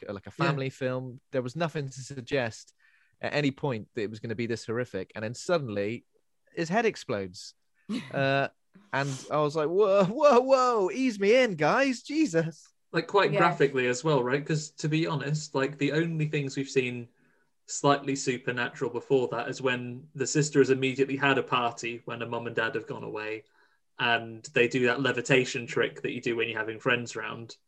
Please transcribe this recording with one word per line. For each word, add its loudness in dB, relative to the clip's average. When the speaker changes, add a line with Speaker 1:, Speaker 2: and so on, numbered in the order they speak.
Speaker 1:
like, -10
a -16
Speaker 2:
Yeah. 2
Speaker 1:
family -2
film. -6
There -2
was -8
nothing -4
to -14
suggest -4
at -6
any 2
point -6
that -2
it -2
was -12
gonna -6
be -2
this -4
horrific. -6
And -10
then -6
suddenly -2
his -4
head 0
explodes. -6
Speaker 3:
<laughs> -8
Speaker 1:
Uh, 2
and 0
I 0
was 0
like, 2
"Whoa, 4
whoa, 6
whoa, 4
ease 0
me 4
in, 4
guys, 2
Jesus." 0
Speaker 2:
Like, 0
quite 4
Speaker 3:
Yeah. 2
Speaker 2:
graphically 4
as 0
well, 4
right? 0
'Cause -2
to -4
be 0
honest, -4
like, 0
the 0
only 0
things -4
we've -4
seen -2
slightly 2
supernatural -4
before 0
that -6
is -8
when -4
the -2
sister 2
has 6
immediately 0
had 4
a 2
party -2
when -10
her -8
mum -6
and -10
dad 0
have -6
gone -10
away, -8
and 0
they 4
do 0
that 2
levitation 0
trick -2
that -4
you -8
do -2
when -2
you're -6
having -6
friends -2
round -10